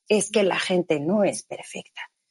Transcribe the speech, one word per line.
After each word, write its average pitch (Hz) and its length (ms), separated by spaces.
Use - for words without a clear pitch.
es 208 240
que 214 120
la 190 160
gente 175 400
no 190 240
es 180 200
perfecta. - 580